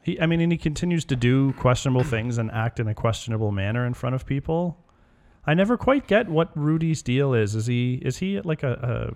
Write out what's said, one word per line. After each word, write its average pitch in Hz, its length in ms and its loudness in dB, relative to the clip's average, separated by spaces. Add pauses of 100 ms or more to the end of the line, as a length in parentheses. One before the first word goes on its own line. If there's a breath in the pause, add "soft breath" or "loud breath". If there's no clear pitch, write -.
he, 175 180 -6
I 170 60 0
mean, 165 160 2
and 170 100 2
he 170 60 2
continues 165 480 -2
to - 100 -2
do 131 440 4
questionable 127 440 2
things 117 360 -2
and 113 140 -2
act 113 280 -2
in 113 80 -2
a 107 60 -2
questionable 110 580 -2
manner 101 320 -2
in 123 80 -2
front 123 220 -4
of 131 100 -4
people. 160 540 -2 (680 soft breath)
I 147 100 2
never 202 220 4
quite 254 300 2
get 208 220 2
what 165 280 0
Rudy's 160 460 0
deal 131 320 2
is. 107 220 2
Is 110 100 -2
he, 123 360 0
is - 160 -4
he, 196 240 -2
like, 160 200 -4
a, 120 540 -2